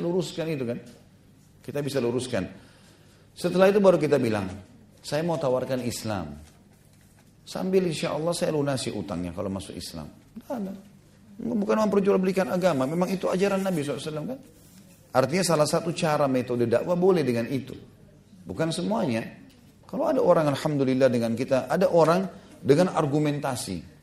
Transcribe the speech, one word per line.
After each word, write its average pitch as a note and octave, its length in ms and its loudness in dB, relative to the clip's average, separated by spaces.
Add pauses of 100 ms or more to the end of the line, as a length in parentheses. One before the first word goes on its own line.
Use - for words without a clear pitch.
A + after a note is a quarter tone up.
luruskan E3+ 480 -2
itu, C3 160 -4
kan. A#2+ 100 -4 (840)
Kita C#3+ 160 -8
bisa C#3 240 -4
luruskan. A#2 400 -2 (880)
Setelah F#3 400 4
itu G#3 80 6
baru F#3 160 8
kita D3 240 4
bilang, G#2 320 -2 (480)
"Saya D3+ 240 -4
mau E3+ 160 -2
tawarkan B2+ 460 0
Islam. G2 500 -6 (1080)
Sambil F#3 420 0
insya D#3+ 300 -2
Allah E3 160 -2
saya E3+ 180 -2
lunasi C#3 400 -2
utangnya F2 400 -6
kalau F#2+ 160 -6
masuk F#2+ 300 -8
Islam." D#2 340 -12 (320)
Nah, C4 160 -8
nah. F#3+ 180 -8 (580)
Bukan A3 420 -2 (100)
memperjualbelikan F#3+ 640 2
agama. E3+ 360 2
Memang F3 240 -2
itu F#3 200 -2
ajaran G3 320 0
Nabi F3+ 200 -2
sallallahu C#3+ 160 -4
alaihi D#3 120 -10
wasallam, D#3 200 -8
kan. C4+ 80 -12 (760)
Artinya D#3 320 2
salah D3+ 200 2
satu E3+ 280 -2
cara D3 320 0
metode B2 400 0
dakwah F3 320 0
boleh F3+ 240 4
dengan A#2+ 240 0
itu. - 280 -6 (680)
Bukan D#3+ 320 -4
semuanya. F3+ 480 -2 (600)
Kalau C#4+ 260 -2
ada C4 80 2
orang, E3 320 6
alhamdulillah, C3+ 560 2
dengan A#2 300 2
kita, C3 340 0
ada F3+ 160 2
orang E3+ 400 4 (320)
dengan D#3+ 320 4
argumentasi. C#3+ 840 -2 (260)